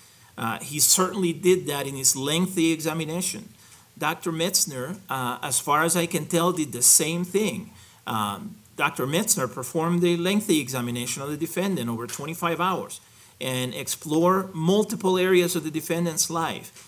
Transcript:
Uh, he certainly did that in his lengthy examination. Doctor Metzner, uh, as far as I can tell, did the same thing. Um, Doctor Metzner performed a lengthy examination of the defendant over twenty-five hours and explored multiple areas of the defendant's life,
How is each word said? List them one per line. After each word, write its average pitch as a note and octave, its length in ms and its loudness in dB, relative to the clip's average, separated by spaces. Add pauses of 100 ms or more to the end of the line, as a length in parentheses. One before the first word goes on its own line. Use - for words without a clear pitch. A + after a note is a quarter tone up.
(380)
Uh, A2+ 220 -4
he D3 200 -6
certainly F#3+ 540 2
did D#3+ 320 4
that C#3+ 200 -4
in C#3 80 -6
his C3+ 220 2
lengthy E3 560 2
examination. D#3+ 800 -4 (480)
Doctor D#3+ 340 -2
Metzner, D#3+ 640 -2 (140)
uh, B2+ 320 -2
as C#3 180 -2
far D3+ 240 4
as E3 100 2
I E3+ 120 2
can E3 180 -2
tell, E3+ 280 2
did D3+ 200 -4
the A#2+ 80 -6
same E3 460 4
thing. F3+ 460 -2 (340)
Um, G#2 500 -4 (200)
Doctor C#3 300 -2
Metzner D#3 460 0
performed E3 500 0
a F3 140 4
lengthy F#3 420 2
examination B2 640 -4
of C#3 60 -6
the D3+ 80 -4
defendant D#3+ 540 -2
over A#2 160 -4
twenty-five E3 560 -4
hours F3 400 -2 (360)
and B2+ 360 -2
explored F3+ 800 0
multiple F#3+ 640 2
areas F3+ 360 4
of D#3+ 100 -2
the D#3+ 60 -6
defendant's E3 600 0
life, D#3+ 580 -4